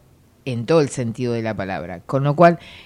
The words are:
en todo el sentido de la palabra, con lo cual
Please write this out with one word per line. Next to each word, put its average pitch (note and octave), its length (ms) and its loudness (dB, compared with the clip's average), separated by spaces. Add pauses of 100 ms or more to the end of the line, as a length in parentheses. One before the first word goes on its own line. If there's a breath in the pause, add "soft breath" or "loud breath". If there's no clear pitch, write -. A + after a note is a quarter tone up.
(460)
en A#2 200 -6
todo D#3+ 160 4
el C3+ 80 0
sentido A#2+ 440 -4
de A#2 80 -4
la A2 140 -4
palabra, F2+ 460 -8
con C3+ 220 -2
lo C#3+ 120 0
cual E3+ 240 6 (260 loud breath)